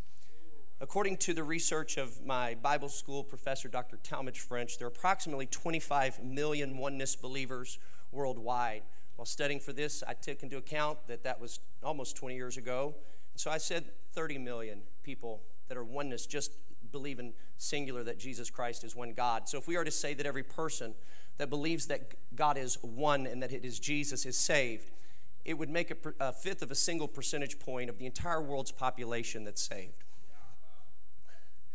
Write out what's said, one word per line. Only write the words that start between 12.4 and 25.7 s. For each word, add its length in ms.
ago. 400
And 60
so 120
I 80
said 320
thirty 260
million 420
people 400
that 100
are 60
oneness, 420
just 240
believe 280
in 140
singular 460
that 140
Jesus 320
Christ 340
is 120
one 180
God. 360
So 80
if 100
we 80
are 80
to 80
say 220
that 120
every 160
person 540
that 120
believes 380
that 260
God 240
is 240
one 460
and 160
that 80
it 140
is 120
Jesus 480
is 120
saved, 520
it 120
would 140
make 220